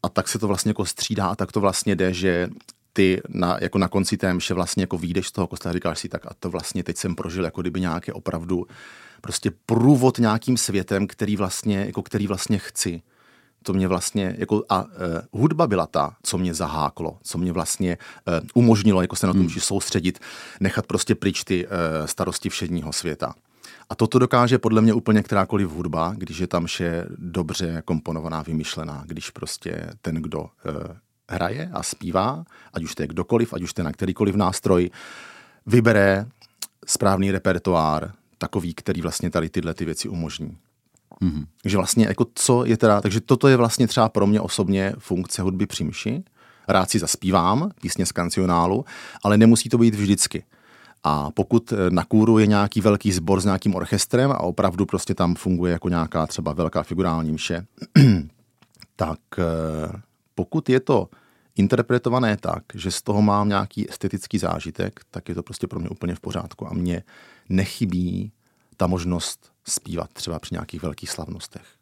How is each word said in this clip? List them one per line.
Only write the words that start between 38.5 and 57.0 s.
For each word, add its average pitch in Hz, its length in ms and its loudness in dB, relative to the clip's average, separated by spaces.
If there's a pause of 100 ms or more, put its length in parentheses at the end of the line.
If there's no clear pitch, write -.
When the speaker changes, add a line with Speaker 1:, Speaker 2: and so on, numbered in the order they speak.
Speaker 1:
který 85 280 -4
vlastně 85 280 -4
tady 82 200 0
tyhle 82 240 -4
ty 85 120 -6
věci 80 240 -6
umožní. 80 480 -8 (600)
Speaker 2:
Mhm. 76 260 0 (160)
Speaker 1:
Takže 101 160 0
vlastně, 107 300 2
jako, 101 180 2 (100)
co 123 300 2
je 113 120 2
teda, 104 240 6
takže 107 200 0
toto 139 260 4
je 135 100 8
vlastně 117 300 4
třeba 113 220 2
pro 101 180 2
mě 104 140 4
osobně 98 580 0
funkce 92 420 -4
hudby 92 240 0
při - 180 -6
mši. 117 400 -4 (440)
Rád 92 220 0
si 107 100 0
zaspívám 92 720 0 (100)
písně 87 240 -4
z - 60 -4
kancionálu, 90 720 0 (380)
ale 104 140 6
nemusí 113 320 8
to 123 80 0
být 117 180 4
vždycky. 101 480 0 (600)
A 73 280 0
pokud, 117 420 0
eh, - 20 0 (140)
na 87 140 2
kůru 110 360 6
je 104 80 6
nějaký 101 340 2
velký 101 300 4
sbor 92 300 2
s 90 40 -2
nějakým 95 300 2
orchestrem 117 560 2
a - 80 0
opravdu 90 460 0
prostě - 280 -4
tam 87 220 2
funguje 90 380 0
jako 85 160 -2
nějaká 82 380 0
třeba 78 260 -6
velká 80 300 -2
figurální 82 480 0